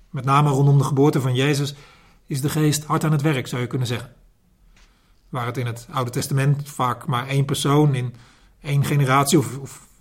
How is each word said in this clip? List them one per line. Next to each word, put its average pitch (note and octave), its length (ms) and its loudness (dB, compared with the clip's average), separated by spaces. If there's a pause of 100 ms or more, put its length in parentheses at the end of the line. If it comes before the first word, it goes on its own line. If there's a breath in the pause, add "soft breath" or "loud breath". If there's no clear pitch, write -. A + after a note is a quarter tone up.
Met B2+ 160 -8
name C#3+ 240 6
rondom C#3+ 280 6
de C#3 60 6
geboorte C#3+ 380 2
van B2+ 140 -2
Jezus C#3 400 0 (500 loud breath)
is C#3 160 -6
de D3 80 -2
Geest D3+ 340 0
hard D#3 200 -2
aan D#3 80 0
het D3+ 100 2
werk, C#3 260 -2
zou B2 140 -6
je B2 60 -4
kunnen B2+ 200 -4
zeggen. A#2 260 -8 (1160 soft breath)
Waar B2 160 -8
het A#2+ 120 -6
in B2+ 80 -4
het A#2 260 -10
Oude B2+ 200 -4
Testament C#3 580 -2
vaak - 380 -4
maar B2+ 200 -4
één C#3 180 0
persoon C#3+ 500 0
in B2 200 -6 (460 soft breath)
één C#3+ 220 -2
generatie C#3 540 2
of, A#2+ 200 -2
of - 320 -18 (120)